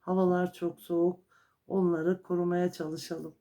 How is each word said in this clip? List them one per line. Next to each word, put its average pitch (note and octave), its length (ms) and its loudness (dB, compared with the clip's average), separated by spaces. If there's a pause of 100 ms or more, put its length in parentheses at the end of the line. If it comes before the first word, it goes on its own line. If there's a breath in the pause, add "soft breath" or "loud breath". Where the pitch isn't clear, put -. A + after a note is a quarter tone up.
Havalar F3+ 520 2
çok - 280 -6
soğuk, F3 400 0 (480 soft breath)
onları F3+ 540 2
korumaya F3 500 0
çalışalım. D#3+ 680 -10